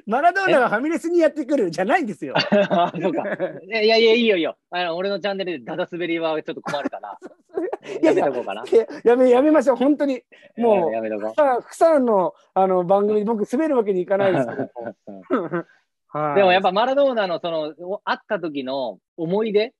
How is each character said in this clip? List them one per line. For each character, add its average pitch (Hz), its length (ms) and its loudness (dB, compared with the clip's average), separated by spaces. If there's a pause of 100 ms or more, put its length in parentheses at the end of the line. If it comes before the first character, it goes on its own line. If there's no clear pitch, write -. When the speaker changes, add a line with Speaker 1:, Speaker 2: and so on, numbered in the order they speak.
Speaker 1:
マ 233 160 0
ラ 349 120 6
ド 392 80 -2
ー 370 100 2
ナ 294 80 4
は 233 100 2
フ 208 60 -2
ァ 233 60 0
ミ 302 80 -2
レ 330 100 -2
ス 330 100 -6
に 349 100 2
や 311 100 4
っ - 20 -12
て 294 140 -6
く 285 100 -2
る 196 160 0
じ 160 100 -6
ゃ 190 40 0
な 294 120 2
い 339 60 -2
ん - 20 -6
で 208 80 -6
す - 120 -12
よ。 127 80 -8 (180)
Speaker 2:
え？ 208 40 4 (100)
<laughs> - 40 -2
あ、 170 300 2
そ 180 100 0
う 160 40 -2
か。 160 100 -4
Speaker 1:
<laughs> 156 400 -6
Speaker 2:
い 190 60 -18
や 220 120 -2
い 214 60 4
や 226 100 4
い 226 80 6
や、 220 80 6
い 233 40 4
い 233 100 2
よ、 202 80 4
い 175 40 2
い 156 40 0
よ。 127 140 -4 (140)
あ 180 120 -2
の、 170 140 -4
俺 190 120 -4
の 196 100 -4
チ 202 100 -4
ャ 196 40 -2
ン 196 40 -8
ネ 190 80 -6
ル 170 140 -6
で 113 60 -18
ダ 156 120 -10
ダ 175 120 -4
滑 175 180 -6
り 165 120 -2
は 160 240 -2
ち - 60 -14
ょ - 20 -6
っ 147 40 -4
と - 60 -6
困 143 200 -6
る - 80 -4
か - 100 -12
ら。 101 220 -14
Speaker 1:
<laughs> - 800 -10
い 320 40 2
や - 60 4
い - 60 2
や、 - 80 0
Speaker 2:
や - 20 0
め 139 40 -2
と - 20 -4
こ 123 80 -6
う - 40 -8
か 98 80 -6
な。 110 160 -10
Speaker 1:
い - 60 2
や、 220 120 4 (160)
や 233 120 4
め、 254 140 4
や 247 120 4
め 302 100 4
ま 302 120 4
し 269 60 0
ょ 254 40 6
う。 - 40 -4
本 269 200 2
当 294 80 -2
に。 262 160 -4 (360)
も 202 320 2
う、 - 20 -4
Speaker 2:
や 113 100 -4
め 110 80 -6
と 107 100 -4
こ 107 80 -6
う。 - 20 -6
Speaker 1:
フ - 60 -12
サ、 262 260 2
フ - 140 -16
サ 330 240 4
の、 202 340 2 (200)
あ 190 140 2
の、 185 160 2
番 196 240 2
組、 214 160 0
僕 208 260 -2
滑 302 180 0
る 277 100 0
わ 226 60 2
け 202 100 -2
に 180 80 -2
い 175 40 -4
か 196 120 0
な 196 120 2
い 180 40 2
で 143 80 2
す 120 60 -2
け 113 80 -10
ど - 60 -4
も。 113 340 -10 (340)
Speaker 2:
<laughs> - 0 -
う 180 280 -2
ん。 165 80 -8
Speaker 1:
<laughs> - 460 -20
は 151 220 -4
い。 - 20 0
Speaker 2:
で 196 80 4
も 185 80 6
や 185 80 4
っ - 40 -6
ぱ 185 80 2
マ 220 160 2
ラ 269 80 0
ド 277 120 4
ー 254 60 0
ナ 208 140 -2
の 170 120 -4
そ 175 120 -6
の、 156 280 -4
お-、 180 240 -8
会 233 120 -2
っ 247 120 -8
た 202 120 -4
時 147 240 -6
の 127 360 -6 (160)
思 180 280 -2
い 220 100 -4
出、 214 260 0